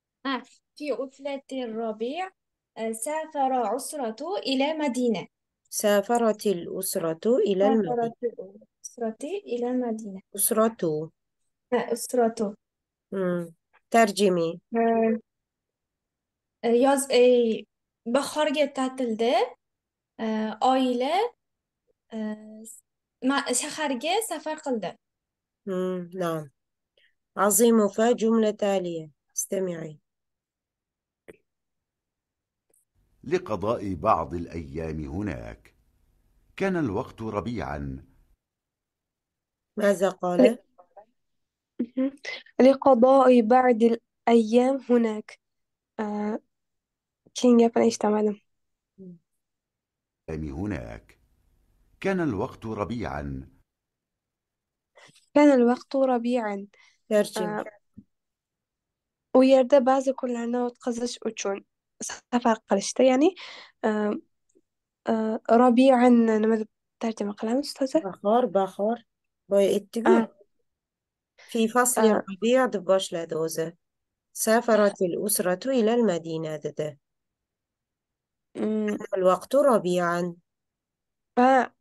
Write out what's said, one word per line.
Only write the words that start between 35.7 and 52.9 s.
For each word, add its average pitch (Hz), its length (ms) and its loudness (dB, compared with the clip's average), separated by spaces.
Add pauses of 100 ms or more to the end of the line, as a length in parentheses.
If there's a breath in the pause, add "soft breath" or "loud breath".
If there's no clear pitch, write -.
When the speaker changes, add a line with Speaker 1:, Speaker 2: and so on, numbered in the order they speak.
Speaker 3:
كان 190 200 -4
الوقت 113 460 -6
ربيعًا. 76 840 -8 (1700)
Speaker 2:
ماذا 196 320 2
قال؟ 180 340 -2
Speaker 4:
ل-، 247 160 6 (1200)
مهم. 262 360 -4 (440 loud breath)
لقضاء 262 800 6
بعض 247 420 4
الأيام 233 960 2 (100)
هناك. 220 480 -2 (640)
آه، 208 400 -6 (920)
كين 247 220 6
جابن 233 260 4
إيش 226 160 2
تعملهم؟ 208 420 0 (1900)
Speaker 3:
أيام 78 180 -8
هناك. 67 720 -10 (840)
كان 190 200 -2
الوقت 123 460 -4
ربيعًا. 76 800 -8 (1900 soft breath)